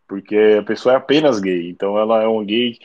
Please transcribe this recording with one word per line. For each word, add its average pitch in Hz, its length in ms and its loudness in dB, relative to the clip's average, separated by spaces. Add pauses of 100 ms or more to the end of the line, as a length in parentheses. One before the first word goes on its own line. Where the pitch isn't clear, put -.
Porque 107 500 2
a 104 60 -2
pessoa 113 300 0
é - 20 2
apenas 135 420 0
gay, 90 320 -4
então 98 260 -6
ela 110 240 0
é 110 60 0
um 110 180 -2
gay. 117 400 -4